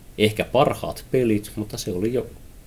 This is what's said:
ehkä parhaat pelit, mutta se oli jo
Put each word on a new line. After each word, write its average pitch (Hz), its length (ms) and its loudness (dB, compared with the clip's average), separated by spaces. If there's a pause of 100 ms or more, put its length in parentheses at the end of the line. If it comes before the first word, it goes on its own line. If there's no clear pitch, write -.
(180)
ehkä 107 280 2
parhaat - 640 2
pelit, 113 440 2
mutta 104 220 -6
se - 140 -4
oli 101 220 0
jo 120 140 0 (400)